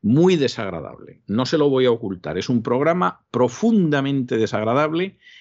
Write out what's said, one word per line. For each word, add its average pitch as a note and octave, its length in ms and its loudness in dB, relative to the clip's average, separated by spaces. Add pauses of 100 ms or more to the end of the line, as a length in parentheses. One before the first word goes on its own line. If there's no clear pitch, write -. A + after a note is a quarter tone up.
muy E3 340 4
desagradable, F#2+ 880 -6
no A#2 200 -2
se E3 100 -2
lo D3 140 4
voy C3 160 2
a B2+ 40 4
ocultar, F#2+ 460 -4
es F#2+ 140 -4
un A#2+ 120 2
programa D#3+ 680 -2
profundamente C#3 1040 0
desagradable, C3+ 840 -2 (220)